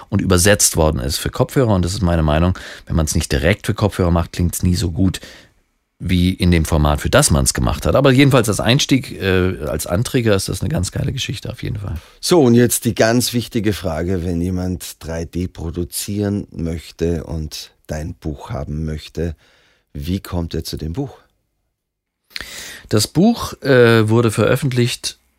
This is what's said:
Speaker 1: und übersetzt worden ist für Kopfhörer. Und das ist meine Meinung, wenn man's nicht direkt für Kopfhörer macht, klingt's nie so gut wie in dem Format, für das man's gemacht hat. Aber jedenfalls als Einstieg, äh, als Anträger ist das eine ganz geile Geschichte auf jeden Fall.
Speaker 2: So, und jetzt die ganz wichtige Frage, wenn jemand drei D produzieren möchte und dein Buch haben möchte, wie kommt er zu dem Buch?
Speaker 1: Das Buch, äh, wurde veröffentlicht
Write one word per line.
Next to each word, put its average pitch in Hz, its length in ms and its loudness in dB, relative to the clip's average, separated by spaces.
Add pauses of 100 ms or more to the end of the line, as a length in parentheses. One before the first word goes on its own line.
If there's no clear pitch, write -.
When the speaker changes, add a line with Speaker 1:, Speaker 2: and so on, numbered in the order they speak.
Speaker 1:
und 98 120 0
übersetzt 92 540 2
worden 78 240 2
ist 64 180 -4
für - 120 -6
Kopfhörer. 123 460 0
Und 90 100 2
das 87 80 -2
ist 101 80 -8
meine 85 220 2
Meinung, 80 340 2 (300)
wenn - 80 -2
man's 80 180 0
nicht 80 180 -2
direkt 76 360 -2
für 104 80 -2
Kopfhörer 95 360 0
macht, 85 200 0
klingt's - 320 -2
nie 90 120 2
so 87 160 -2
gut 90 280 0 (800)
wie 90 360 0
in 90 180 2
dem 82 140 4
Format, 73 340 2
für - 100 -6
das 139 220 4
man's 67 220 2
gemacht 62 320 -2
hat. 76 100 2
Aber 135 160 6
jedenfalls 131 380 4
als 98 100 -2
Einstieg, 131 540 0
äh, 92 520 0
als - 220 -4
Anträger 113 480 0
ist - 140 -2
das 98 100 -6
eine 98 80 -4
ganz 92 240 -2
geile - 220 -4
Geschichte - 360 -8
auf - 140 -12
jeden - 160 -6
Fall. 98 160 -8 (240)
Speaker 2:
So, 175 220 4
und 123 120 8
jetzt 120 300 4
die 113 100 0
ganz 117 380 2
wichtige 110 400 -2
Frage, 87 540 -4
wenn 87 160 -2
jemand 90 580 -4
drei 82 240 -8
D 87 240 -6
produzieren 98 1040 -4
möchte 82 720 -4
und - 480 -10 (160)
dein 78 260 -8
Buch - 360 -10
haben 76 340 -6
möchte, 78 540 -8 (560)
wie 80 260 -4
kommt 85 340 -6
er 78 120 -6
zu - 100 -10
dem 80 160 -8
Buch? 135 260 -8 (1700)
Speaker 1:
Das 107 180 2
Buch, 214 540 2
äh, 117 480 6
wurde 113 220 4
veröffentlicht 123 840 0 (220)